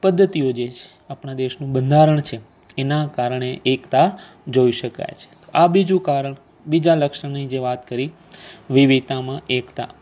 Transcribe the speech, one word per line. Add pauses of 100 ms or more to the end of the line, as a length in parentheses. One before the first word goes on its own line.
પદ્ધતિઓ
જે
છે, (240)
આપણા
દેશનું
બંધારણ
છે, (380)
એના
કારણે
એકતા (280)
જોઈ
શકાય
છે. (260)
આ
બીજું
કારણ, (320)
બીજા
લક્ષણની
જે
વાત
કરી, (600)
વિવિધતામાં
એકતા. (120)